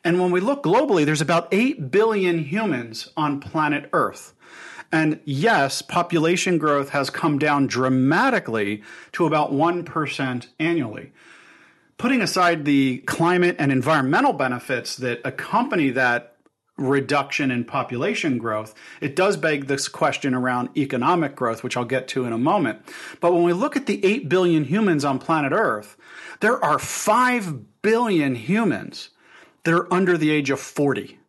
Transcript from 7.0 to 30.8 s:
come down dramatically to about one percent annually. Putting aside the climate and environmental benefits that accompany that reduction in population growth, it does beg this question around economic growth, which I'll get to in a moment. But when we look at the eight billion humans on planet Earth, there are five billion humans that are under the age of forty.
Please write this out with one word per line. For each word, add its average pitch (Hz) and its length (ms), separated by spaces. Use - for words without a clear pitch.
come 151 300
down 143 280
dramatically 131 1160
to 175 120
about 151 260
one 165 340
percent 131 640
annually. 156 540
Putting 254 240
aside 170 460
the 135 320
climate 175 600
and 139 140
environmental 151 600
benefits 123 640
that 123 280
accompany 185 680
that 123 460
reduction 139 760
in 120 140
population 139 720
growth, 110 380
it 147 160
does 185 220
beg 147 280
this 139 220
question 139 460
around 123 420
economic 143 600
growth, 113 260
which 120 140
I'll 120 100
get 127 220
to 127 180
in 117 80
a 113 40
moment. 147 420
But 175 120
when 170 120
we 175 100
look 190 220
at - 100
the - 180
eight 202 240
billion 170 360
humans 160 420
on 131 120
planet 147 360
Earth, 127 420
there 220 220
are 147 160
five 214 1000
billion 202 540
humans 147 720
that 165 80
are 175 180
under 180 280
the 151 120
age 147 200
of 127 100
forty. - 580